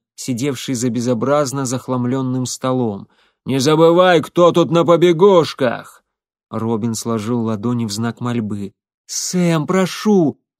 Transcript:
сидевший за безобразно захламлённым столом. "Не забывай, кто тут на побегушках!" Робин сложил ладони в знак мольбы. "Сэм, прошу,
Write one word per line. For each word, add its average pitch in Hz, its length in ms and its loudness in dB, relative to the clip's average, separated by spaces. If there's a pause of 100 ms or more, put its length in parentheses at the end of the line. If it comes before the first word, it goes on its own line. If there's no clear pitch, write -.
(160)
сидевший 131 580 -6
за 120 160 -2
безобразно 127 760 -2
захламлённым 127 800 -4
столом. 123 600 -4 (400)
"Не 131 140 -2
забывай, 165 600 4
кто 170 300 4
тут 165 220 2
на 165 120 2
побегушках!" 165 1160 2 (480)
Робин 113 440 -4
сложил 113 500 -4
ладони 113 420 -4
в 101 60 -6
знак 113 280 -6
мольбы. 107 520 -6 (340)
"Сэм, 165 640 -2
прошу, 185 720 0 (200)